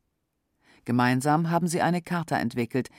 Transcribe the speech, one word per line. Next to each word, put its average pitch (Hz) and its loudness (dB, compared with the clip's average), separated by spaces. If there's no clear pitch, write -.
Gemeinsam 131 2
haben 170 0
sie 165 -2
eine 175 0
Charta 170 -4
entwickelt, 120 -2